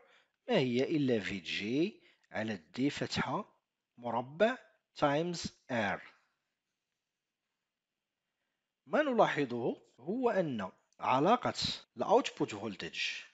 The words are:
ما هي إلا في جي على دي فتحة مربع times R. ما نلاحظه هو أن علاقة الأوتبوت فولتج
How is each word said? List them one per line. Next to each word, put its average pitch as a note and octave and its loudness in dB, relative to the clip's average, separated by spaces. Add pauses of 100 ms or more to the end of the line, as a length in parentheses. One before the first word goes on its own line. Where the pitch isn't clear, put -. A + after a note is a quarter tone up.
(480)
ما A#3+ 2
هي B2+ 2 (140)
إلا B2+ 2
في F#2+ -6
جي A2 -2 (300)
على G#2+ -4 (160)
دي C3+ 0
فتحة - -4 (420)
مربع C#3+ 0 (420)
times D#3+ 0 (240)
R. G#2 0 (2750)
ما G3 2
نلاحظه D3+ 2 (180)
هو A3+ 0
أن D3+ -2 (280)
علاقة C3 2 (440)
الأوتبوت D#3 2
فولتج G2+ -8 (340)